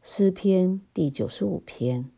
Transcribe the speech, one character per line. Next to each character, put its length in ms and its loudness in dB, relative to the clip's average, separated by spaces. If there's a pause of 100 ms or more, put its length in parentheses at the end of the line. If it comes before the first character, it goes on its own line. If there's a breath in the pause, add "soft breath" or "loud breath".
诗 280 2
篇 500 2 (140)
第 160 0
九 180 -4
十 160 -6
五 200 -4
篇。 540 -4